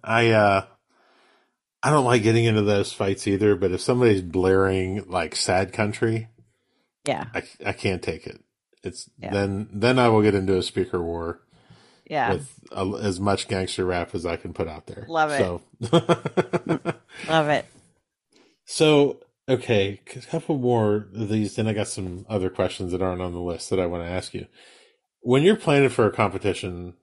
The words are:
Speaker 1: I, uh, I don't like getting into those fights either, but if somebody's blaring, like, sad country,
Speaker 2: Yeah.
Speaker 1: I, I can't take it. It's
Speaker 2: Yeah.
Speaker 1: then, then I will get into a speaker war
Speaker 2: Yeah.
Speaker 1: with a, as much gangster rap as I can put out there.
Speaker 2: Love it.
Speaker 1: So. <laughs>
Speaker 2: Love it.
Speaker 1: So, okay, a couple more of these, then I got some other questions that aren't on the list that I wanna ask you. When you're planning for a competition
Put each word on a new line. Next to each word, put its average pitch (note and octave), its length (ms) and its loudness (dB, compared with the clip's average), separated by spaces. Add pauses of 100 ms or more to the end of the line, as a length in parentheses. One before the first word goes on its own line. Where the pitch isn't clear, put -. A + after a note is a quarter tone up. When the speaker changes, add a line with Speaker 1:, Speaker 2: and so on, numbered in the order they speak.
Speaker 1:
I, A2+ 280 2
uh, G2+ 340 4 (1160)
I C3+ 80 0
don't D3 140 4
like A#2+ 200 4
getting A2+ 200 4
into G#2+ 180 4
those G2+ 300 2
fights G2 340 -2
either, G2+ 300 4
but F#2 160 0
if F2+ 80 -4
somebody's A#2+ 420 2
blaring, F#2+ 840 2
like, E2+ 280 -4
sad F#2+ 360 0
country, A2+ 560 -2 (800)
Speaker 2:
Yeah. G#2+ 260 -4
Speaker 1:
I, - 120 -6 (200)
I G2+ 80 -4
can't F#2+ 300 -4
take D#2+ 240 -8
it. - 160 -18 (400)
It's - 340 -12
Speaker 2:
Yeah. - 140 -12
Speaker 1:
then, G2+ 420 -2
then A#2 280 2
I A#2+ 80 6
will A2 140 6
get G#2 120 4
into F#2+ 240 0
a F2 60 0
speaker - 360 -4
war E2+ 400 -6 (680)
Speaker 2:
Yeah. B2+ 220 -2
Speaker 1:
with F#2 200 -8 (200)
a, F#2+ 120 -4 (160)
as G2 200 -4
much G2+ 260 0
gangster F#2+ 380 -4
rap F2 280 -4
as F2 140 -8
I E2+ 100 -2
can F2+ 160 -12
put F2 140 -4
out D#2+ 220 -14
there. G2+ 200 -16
Speaker 2:
Love D#3 220 0
it. C#3+ 80 -2
Speaker 1:
So. F2+ 240 -2 (300)
<laughs> - 1400 -2
Speaker 2:
Love D#3 200 2
it. D3 180 0 (960)
Speaker 1:
So, D3 560 4 (280)
okay, G#2 520 0 (160)
a B2 40 -14
couple D#3 380 -4
more A2 560 0
of G#2 140 -6
these, G#2+ 280 0
then A2 120 0
I A2 60 -2
got G#2 140 -2
some F#2 400 -10
other F#2 220 -2
questions F#2 400 -4
that F2+ 120 -2
aren't F2+ 200 -2
on F2+ 120 -6
the F2 60 -8
list F2 300 -8
that F#2 80 0
I F2+ 80 0
wanna E2+ 200 -6
ask F#2 280 -8
you. - 120 -10 (800)
When B2+ 200 4
you're G#3 120 6
planning C#3+ 320 4
for A#2+ 180 2
a G2 60 2
competition F2+ 920 -4